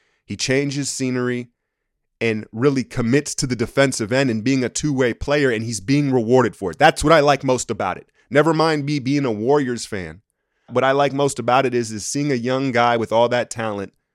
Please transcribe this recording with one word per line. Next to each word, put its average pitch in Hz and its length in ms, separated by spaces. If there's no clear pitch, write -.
He 101 120
changes 139 520
scenery 123 600
and 110 320
really 131 320
commits 127 500
to - 120
the 123 80
defensive 117 580
end 135 160
and 110 140
being 131 200
a 117 60
two-way 131 440
player, 143 360
and 113 160
he's 113 160
being 135 300
rewarded 123 440
for 90 160
it. - 60
That's 156 260
what 151 80
I 165 80
like 143 240
most 127 260
about 98 280
it. - 120
Never 151 240
mind 156 320
me 147 140
being 139 260
a 123 60
Warriors 123 540
fan. 90 360
What 127 160
I 135 60
like 143 200
most 139 280
about 123 260
it 127 80
is, 120 180
is 107 140
seeing 143 260
a 135 40
young 131 360
guy 120 240
with 113 160
all 117 160
that 120 220
talent 104 420